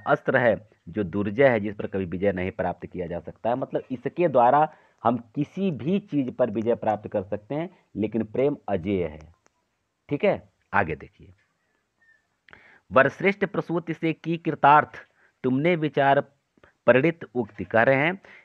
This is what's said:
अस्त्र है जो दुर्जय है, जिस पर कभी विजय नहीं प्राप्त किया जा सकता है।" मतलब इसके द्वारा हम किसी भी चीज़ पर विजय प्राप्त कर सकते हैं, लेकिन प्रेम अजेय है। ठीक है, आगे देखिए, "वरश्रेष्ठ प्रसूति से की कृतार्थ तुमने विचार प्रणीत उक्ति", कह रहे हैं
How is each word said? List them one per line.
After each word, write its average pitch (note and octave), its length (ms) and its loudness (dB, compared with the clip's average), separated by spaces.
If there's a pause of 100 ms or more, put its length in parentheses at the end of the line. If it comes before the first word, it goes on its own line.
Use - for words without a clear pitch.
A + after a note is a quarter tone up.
अस्त्र C#3+ 300 0
है A#2 320 2 (200)
जो G#2 160 -4
दुर्जय G2+ 440 0
है, A#2 120 2
जिस G#2 140 -6
पर G#2+ 120 -10
कभी F#2+ 180 -4
विजय F2+ 280 -2
नहीं F#2 180 -4
प्राप्त F2+ 360 -6
किया F2+ 200 -10
जा E2+ 140 -8
सकता - 300 -8
है।" B2 60 -2
मतलब C3+ 340 -6
इसके E3 380 -4
द्वारा C3 460 4 (300)
हम A#2+ 120 2
किसी D3 540 -6
भी D3+ 280 -4
चीज़ D3 320 -4
पर - 200 -2
विजय A2+ 240 -2
प्राप्त G#2+ 340 -4
कर G#2 140 -4
सकते G2+ 320 -10
हैं, E3+ 240 -8 (180)
लेकिन G#2+ 280 -2
प्रेम C3+ 320 -2 (120)
अजेय F#2+ 360 -2
है। D#2 160 -10 (880)
ठीक C#3+ 160 -2
है, E3+ 280 -2 (220)
आगे F2 220 0
देखिए, - 360 -20 (1600)
"वरश्रेष्ठ F3+ 520 2
प्रसूति E3 500 -6
से D#3+ 180 -2
की E3 240 -6
कृतार्थ D3 680 2 (360)
तुमने C#3 340 2
विचार C#3+ 440 2 (680)
प्रणीत C3 340 4 (140)
उक्ति", A2+ 300 -6
कह A2 180 2
रहे C3+ 140 4
हैं E3 260 -2 (220)